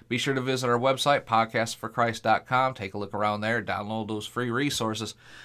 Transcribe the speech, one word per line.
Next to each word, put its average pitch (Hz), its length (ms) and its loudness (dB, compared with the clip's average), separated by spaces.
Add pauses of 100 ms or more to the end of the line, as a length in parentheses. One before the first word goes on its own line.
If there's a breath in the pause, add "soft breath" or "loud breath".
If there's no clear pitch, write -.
Be 123 80 0
sure 135 160 0
to 135 80 0
visit 127 300 0
our 120 80 4
website, 135 480 2
podcast 113 500 2
for 113 140 -10
Christ 113 320 0
dot 110 240 4
com. 131 260 2
Take 98 220 -10
a 104 40 -6
look 101 140 -6
around 104 300 0
there. 113 200 0
Download 104 460 -4
those 107 180 -6
free 123 240 -4
resources. 113 640 -2 (300 loud breath)